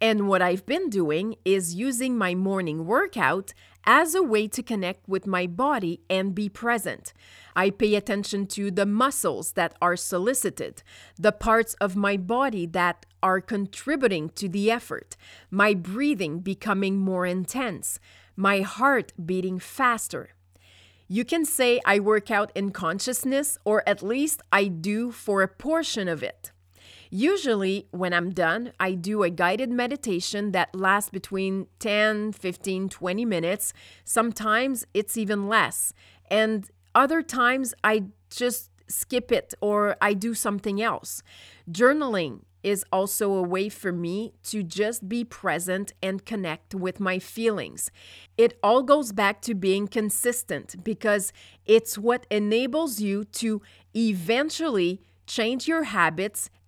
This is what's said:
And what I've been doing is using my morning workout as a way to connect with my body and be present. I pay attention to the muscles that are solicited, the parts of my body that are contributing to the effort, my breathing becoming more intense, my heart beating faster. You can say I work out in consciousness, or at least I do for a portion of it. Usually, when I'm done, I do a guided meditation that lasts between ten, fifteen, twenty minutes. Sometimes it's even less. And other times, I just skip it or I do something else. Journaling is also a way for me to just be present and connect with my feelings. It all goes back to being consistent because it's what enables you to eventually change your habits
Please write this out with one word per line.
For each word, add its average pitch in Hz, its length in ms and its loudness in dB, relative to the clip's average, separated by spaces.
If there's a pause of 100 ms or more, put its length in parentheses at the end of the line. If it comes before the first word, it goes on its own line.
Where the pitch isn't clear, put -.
And 214 260 4
what 190 160 4
I've 180 240 2
been 339 220 -2
doing 190 560 0
is 190 300 2
using 247 420 -2
my 185 180 0
morning 185 520 0
workout 196 640 0 (340)
as 311 280 6
a 381 80 4
way 214 260 2
to 233 140 -6
connect 190 460 -4
with 190 180 -2
my 180 200 0
body 196 640 -2
and 190 260 0
be 208 140 -2
present. 220 640 -4 (420)
I 185 140 2
pay 208 260 2
attention 202 540 -2
to 202 220 -4
the 196 160 0
muscles 208 640 0
that 170 280 -2
are 175 160 4
solicited, 190 840 -4 (340)
the 208 160 2
parts 226 420 2
of 190 200 -2
my 202 220 0
body 220 500 -2
that 175 380 -2 (180)
are 185 200 2
contributing 202 880 -2
to - 180 -6
the 202 220 0
effort, - 460 -6 (340)
my 208 240 4
breathing 185 640 -2
becoming 196 560 -2
more 185 300 0
intense, 185 760 -4 (360)
my 196 260 2
heart 226 500 0 (120)
beating 185 340 -2
faster. 226 720 -2 (760)
You 226 200 -2
can 330 180 0
say 247 400 2
I 202 140 4
work 208 320 2
out 214 240 2
in 196 160 -2
consciousness, 247 960 -2
or 214 200 4
at - 160 0
least 254 380 -2 (100)
I 196 160 4
do 208 460 -2
for 196 300 0
a 190 60 2
portion 294 600 -2
of 160 140 -4
it. - 300 -12 (640)
Usually, 220 760 0
when 175 200 -2
I'm 175 180 0
done, 185 500 0
I 190 140 0
do 202 280 -2
a 175 80 4
guided 185 400 0
meditation 220 800 -2
that 180 240 0
lasts 196 360 2
between 190 580 -4 (100)
ten, 214 540 0
fifteen, 190 560 -4
twenty 185 360 -4
minutes. 185 480 -2 (320)
Sometimes 233 880 0
it's 208 240 -2
even 208 300 -2
less. 202 480 0 (340)
And 220 400 2 (240)
other 277 300 4
times, 254 500 0 (120)
I 220 220 2 (240)
just - 420 -4 (160)
skip - 420 -4
it - 300 0
or 208 420 2
I 208 120 4
do 226 200 -2
something 202 480 -4
else. - 400 -4 (480)
Journaling 214 720 2 (240)
is 196 260 0
also 196 440 0
a 185 80 2
way 185 260 0
for 196 240 -4
me 180 500 -4
to 208 220 -6
just 202 440 -4
be 240 140 -4
present 185 680 -4 (100)
and 190 220 -4
connect 185 500 -8
with 185 240 -4
my 185 220 0
feelings. 202 720 -4 (440)
It 233 240 4
all 240 220 6
goes 269 300 4
back 202 300 0
to 233 120 -4
being 196 320 0
consistent 208 960 -4
because 208 500 0 (320)
it's 220 320 6
what 233 320 0
enables 233 720 0
you 202 240 -2
to 214 380 -4 (320)
eventually 220 1080 0 (280)
change 247 400 -2
your 320 160 2
habits 190 640 0 (160)